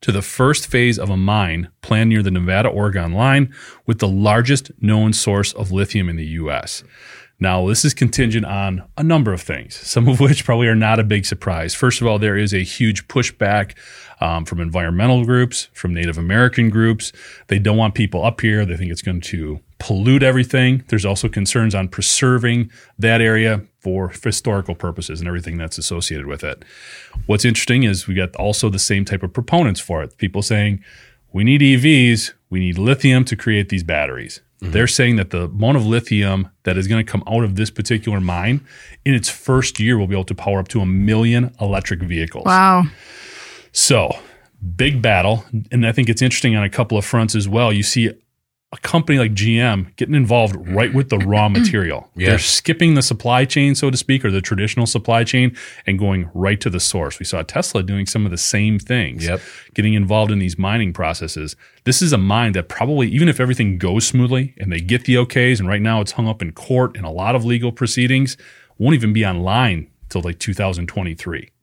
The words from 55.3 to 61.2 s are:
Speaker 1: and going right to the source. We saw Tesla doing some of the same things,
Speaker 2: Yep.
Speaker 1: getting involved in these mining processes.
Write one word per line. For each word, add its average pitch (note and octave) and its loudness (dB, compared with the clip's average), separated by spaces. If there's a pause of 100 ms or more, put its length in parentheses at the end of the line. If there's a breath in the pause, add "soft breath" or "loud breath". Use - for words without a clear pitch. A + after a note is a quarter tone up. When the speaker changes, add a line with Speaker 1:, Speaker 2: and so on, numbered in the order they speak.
Speaker 1:
and G2 0
going F#2+ -2
right G2 0
to A2+ -2
the F2 -2
source. D#2 -4
We F#2 -12
saw E2 -6
Tesla A2 -4
doing G2 -4
some G#2+ -2
of G2 -2
the E2+ -6
same G#2 0
things, E2 -4
Speaker 2:
Yep. F2 -2 (340 loud breath)
Speaker 1:
getting G#2+ 2
involved G#2 2
in G#2 0
these F2+ -2
mining G2 0
processes. D#2+ -6 (300 soft breath)